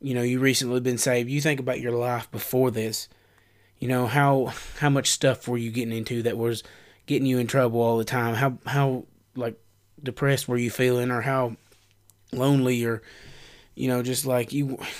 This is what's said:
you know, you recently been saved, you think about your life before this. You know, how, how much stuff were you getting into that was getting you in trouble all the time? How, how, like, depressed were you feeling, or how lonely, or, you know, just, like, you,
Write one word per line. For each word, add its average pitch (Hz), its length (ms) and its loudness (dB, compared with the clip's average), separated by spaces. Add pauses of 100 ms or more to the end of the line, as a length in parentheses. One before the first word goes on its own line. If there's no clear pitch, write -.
you 135 120 -4
know, 120 100 0
you 127 160 0
recently 127 420 2
been 123 160 0
saved, 123 320 2
you 143 100 0
think 143 200 2
about 131 200 -4
your 120 140 -2
life 120 380 -2
before 127 400 0
this. 110 360 -4 (720)
You 123 80 -4
know, 123 200 0
how, 135 460 2 (260)
how 147 100 2
much 139 200 2
stuff - 380 0
were 123 100 -2
you 117 140 -4
getting 117 240 -4
into 117 280 -4
that 113 140 0
was 117 260 -2 (420)
getting 139 200 0
you 127 120 2
in 120 100 0
trouble 120 320 2
all 117 180 4
the 113 60 0
time? 117 320 0
How, 127 300 0
how, 135 400 0 (300)
like, 117 220 -6 (460)
depressed 135 460 0
were 123 80 0
you 120 120 0
feeling, 123 420 2
or 117 100 -2
how 127 340 0 (800)
lonely, 127 500 2
or, 113 180 -2 (720)
you 131 140 -4
know, 123 160 2
just, 127 220 -2
like, 123 260 0
you, 139 260 -2 (220)